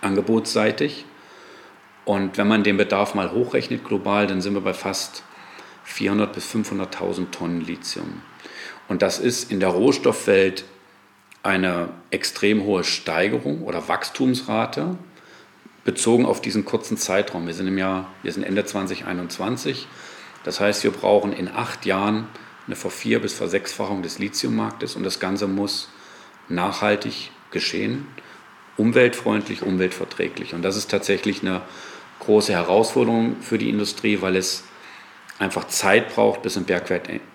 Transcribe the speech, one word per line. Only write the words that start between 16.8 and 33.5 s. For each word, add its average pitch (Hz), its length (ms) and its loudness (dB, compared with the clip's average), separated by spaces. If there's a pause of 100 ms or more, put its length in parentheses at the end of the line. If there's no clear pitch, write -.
Zeitraum. 92 500 0
Wir 85 60 -6
sind 95 140 -4
im 95 100 0
Jahr, 95 300 -2 (140)
wir - 120 -4
sind 95 100 -4
Ende 98 220 0
zwanzig 95 400 -4
einundzwanzig. 98 840 -4 (560)
Das - 180 -4
heißt, 104 240 2
wir 101 60 4
brauchen 101 420 4
in 92 160 -4
acht - 360 -6
Jahren 104 420 0 (400)
eine 107 100 -6
Ver-, 98 120 -6
Vier- 113 300 0
bis 107 140 -4
Versechsfachung 98 680 -4
des - 160 -8
Lithiummarktes 110 800 -2
und 98 80 -6
das 95 160 -4
Ganze 101 280 -2
muss 98 420 -2 (580)
nachhaltig 101 840 0 (200)
geschehen, 120 560 -2 (680)
umweltfreundlich, 113 840 4
umweltverträglich. 92 920 -2
Und 85 80 -6
das 95 160 0
ist 107 120 -6
tatsächlich 101 520 0
eine 92 200 -2 (580)
große 107 340 6
Herausforderung 113 880 4
für - 160 -2